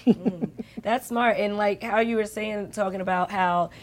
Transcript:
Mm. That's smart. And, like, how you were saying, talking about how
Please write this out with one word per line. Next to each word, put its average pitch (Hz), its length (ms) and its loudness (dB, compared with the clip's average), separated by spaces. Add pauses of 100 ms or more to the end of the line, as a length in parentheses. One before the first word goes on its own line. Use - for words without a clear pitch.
Mm. 180 420 2 (320)
That's 240 240 -2
smart. 233 320 2
And, 208 200 0
like, 208 260 0
how 220 160 0
you 233 160 2
were 220 100 2
saying, 214 460 -6
talking 190 300 -2
about 180 280 0
how 175 400 2 (140)